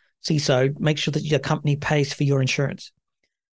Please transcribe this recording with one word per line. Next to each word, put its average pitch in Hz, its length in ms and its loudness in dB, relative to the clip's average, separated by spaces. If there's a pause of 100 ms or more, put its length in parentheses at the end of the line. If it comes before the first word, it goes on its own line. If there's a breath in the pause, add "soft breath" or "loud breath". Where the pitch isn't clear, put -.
(220)
ciso, 143 580 2
make 151 180 0
sure 151 160 -2
that - 100 -2
your 151 160 0
company 147 380 0
pays 147 360 0
for - 100 -2
your 139 180 2
insurance. - 500 -2 (680)